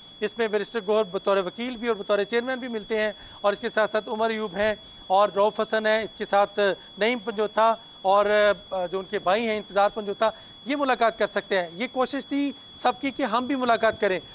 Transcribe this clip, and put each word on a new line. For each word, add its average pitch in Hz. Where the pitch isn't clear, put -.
इसमें 220
बैरिस्टर 208
गोहर 214
बतौर 196
वकील 226
भी 226
और 226
बतौर 202
चेयरमैन 240
भी 254
मिलते 220
हैं। 214
और 208
इसके 214
साथ 214
साथ 214
उमर 226
अयूब 214
हैं 208
और 196
रऊफ 208
हसन 220
हैं, 220
इसके -
साथ 202
नईम 240
पंजोथा 214
और, 202
अ, 208
जो 180
उनके 190
भाई 185
हैं 220
इंतज़ार 202
पंजोथा, 214
ये 285
मुलाकात 233
कर 214
सकते 196
हैं। 170
ये 220
कोशिश 254
थी 277
सबकी 254
कि 285
हम 247
भी 277
मुलाकात 226
करें। 185